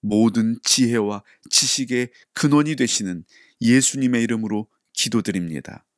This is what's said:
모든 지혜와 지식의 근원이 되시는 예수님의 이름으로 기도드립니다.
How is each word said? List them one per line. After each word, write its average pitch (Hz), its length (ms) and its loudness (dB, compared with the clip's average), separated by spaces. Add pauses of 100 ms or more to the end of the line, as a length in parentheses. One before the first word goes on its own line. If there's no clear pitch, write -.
모든 110 600 2
지혜와 110 600 0 (260)
지식의 123 600 -2 (220)
근원이 147 440 2
되시는 98 480 -2 (360)
예수님의 123 600 2
이름으로 110 460 -4 (240)
기도드립니다. 90 920 -4 (140)